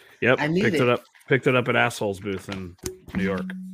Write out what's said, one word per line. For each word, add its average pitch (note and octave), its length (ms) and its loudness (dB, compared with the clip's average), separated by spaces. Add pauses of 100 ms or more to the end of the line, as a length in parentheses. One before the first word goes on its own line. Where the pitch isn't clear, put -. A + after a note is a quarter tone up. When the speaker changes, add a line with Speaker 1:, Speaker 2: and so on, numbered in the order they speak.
(220)
Speaker 1:
Yep, B2 180 4
Speaker 2:
I D3 80 0
need E3+ 160 2
Speaker 1:
picked G#3+ 140 2
Speaker 2:
it. C3 40 4
Speaker 1:
it B2 80 4
up. A#2+ 140 0 (240)
Picked C3+ 200 2
it B2+ 80 4
up B2 120 2
at A#2+ 80 2
Assholes A#2 440 0
booth G2 300 -6
in F#2 260 -10 (400)
New F#2+ 80 -2
York. F#2+ 220 -2 (280)